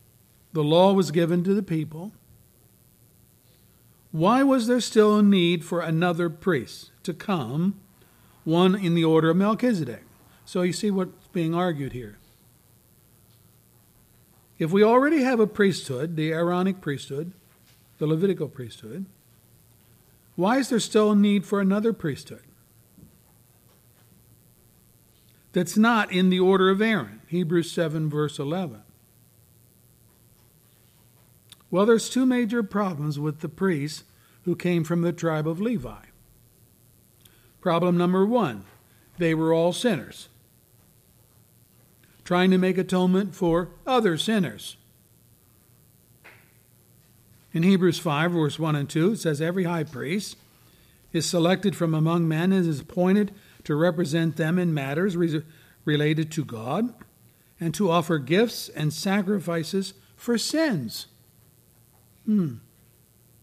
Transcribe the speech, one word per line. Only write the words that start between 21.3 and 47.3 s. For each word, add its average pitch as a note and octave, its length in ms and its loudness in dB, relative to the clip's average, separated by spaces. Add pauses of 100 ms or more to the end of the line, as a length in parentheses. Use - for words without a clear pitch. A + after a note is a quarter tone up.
for G3+ 160 -2
another G#3 320 0
priesthood - 500 -10 (3000)
that's F3+ 240 0
not G#3+ 340 4
in F#3 180 4
the F#3 100 4
order F#3 300 4
of G3 120 2
Aaron? G3 460 -2
Hebrews E3+ 440 -2
seven, D#3 380 -2
verse D3 300 -4
eleven. C#3+ 420 -6 (3000)
Well, F#3 160 2
there's A3+ 240 4
two B3+ 160 0
major A#3+ 380 0
problems D#3 560 -4
with D3+ 200 -6
the D#3+ 100 -8
priests D#3 540 -4 (400)
who F3 120 -2
came E3+ 280 0
from E3+ 200 -2
the E3+ 100 0
tribe D#3 340 -2
of E3 140 -4
Levi. B2+ 440 -6 (1600)
Problem F3 360 2
number F3+ 280 2
one, E3+ 400 0 (520)
they E3 160 0
were D#3+ 200 2
all E3 180 2
sinners, F3 560 -4 (2000)
trying F3+ 260 2
to F#3 60 6
make F#3 200 2
atonement F#3 580 0
for E3+ 340 0 (160)
other A3+ 320 2
sinners. D#3+ 580 -4 (2750)